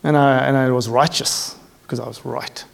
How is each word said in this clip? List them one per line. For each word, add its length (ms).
And 120
I, 300
and 100
I 140
was 180
righteous 680
because 180
I 60
was 180
right. 500